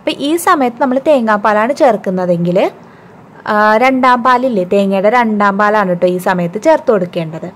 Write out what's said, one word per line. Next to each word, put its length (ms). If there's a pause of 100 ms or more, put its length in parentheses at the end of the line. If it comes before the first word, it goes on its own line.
അപ്പം 120 (160)
ഈ 20 (160)
സമയത്ത് 380
നമ്മൾ 240
തേങ്ങാപ്പാലാണ് 720
ചേർക്കുന്നതെങ്കിൽ, 760 (960)
ആ, 20 (280)
രണ്ടാം 420
പാലില്ലേ, 480
തേങ്ങയുടെ 440
രണ്ടാം 440
പാലാണ് 340
കേട്ടോ 100 (100)
ഈ 120
സമയത്ത് 400
ചേർത്ത് 280
കൊടുക്കേണ്ടത്. 600